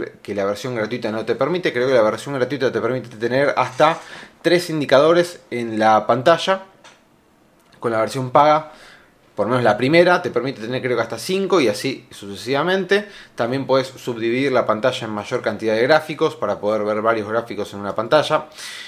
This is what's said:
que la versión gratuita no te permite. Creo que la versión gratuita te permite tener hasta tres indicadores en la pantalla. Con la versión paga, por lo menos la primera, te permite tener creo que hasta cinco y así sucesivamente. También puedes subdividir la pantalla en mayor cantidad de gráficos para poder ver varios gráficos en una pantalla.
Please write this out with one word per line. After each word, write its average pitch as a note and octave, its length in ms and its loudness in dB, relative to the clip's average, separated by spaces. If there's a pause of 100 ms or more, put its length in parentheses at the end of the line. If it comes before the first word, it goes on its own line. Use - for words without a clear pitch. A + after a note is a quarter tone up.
(220)
que G#2 120 -8
la G2 100 -2
versión G#2 300 -4
gratuita A2 360 -4
no A2 140 -4
te A2 120 -2
permite. E3+ 360 -2
Creo B2+ 160 0
que C3+ 60 2
la A#2 80 6
versión A2 320 0
gratuita B2+ 360 -2
te G#2 120 -2
permite B2 340 -4
tener B2+ 400 0
hasta D#3 420 2 (440)
tres E3+ 260 2
indicadores D#3 720 4 (100)
en A#2 280 -6
la A2 280 4
pantalla. E3 580 2 (1160)
Con A#2+ 120 -2
la A2 80 0
versión B2+ 300 -2
paga, D3+ 420 4 (600)
por G2+ 120 -2
lo A2+ 60 -2
menos B2 120 2
la G#2+ 140 4
primera, F3 420 4
te - 100 -4
permite A#2+ 300 -4
tener A#2+ 220 -6
creo B2 160 -2
que A2+ 40 2
hasta A2+ 160 -8
cinco F#3 440 0
y A#2 60 4
así - 420 -4
sucesivamente. E3 1000 -2 (260)
También B2+ 320 -4
puedes C3 220 2
subdividir B2 640 -2
la A#2+ 140 2
pantalla A2 400 0
en A2 80 -8
mayor G#2 260 -6
cantidad A2 340 -2
de A2+ 80 2
gráficos D3+ 540 0
para G2+ 240 -4
poder G#2 240 -2
ver G#2+ 160 -2
varios A2 260 0
gráficos G#2 460 -6
en G2+ 80 -12
una G2+ 140 -6
pantalla. C3+ 540 0 (400)